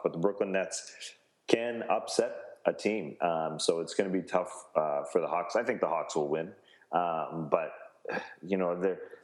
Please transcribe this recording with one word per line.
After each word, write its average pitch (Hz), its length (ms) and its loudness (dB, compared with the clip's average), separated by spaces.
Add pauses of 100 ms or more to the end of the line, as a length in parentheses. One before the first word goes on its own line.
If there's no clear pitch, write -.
But 82 100 0
the 82 60 -6
Brooklyn 98 320 2
Nets - 640 -4 (320)
can 117 440 2
upset - 460 2 (280)
a 85 80 6
team. 95 480 -2
Um, 80 400 0
so 82 200 4
it's 82 120 -6
gonna 98 160 2
be 92 140 0
tough, 90 280 0 (240)
uh, 76 380 2
for 92 80 6
the 78 60 2
Hawks. 85 300 -2
I 120 60 4
think 117 200 0
the 85 60 2
Hawks 80 280 -2
will 73 120 2
win. 80 240 0 (380)
Um, 80 600 0
but, 80 240 2 (680)
you 92 140 0
know, 87 240 2
there, 90 200 0 (240)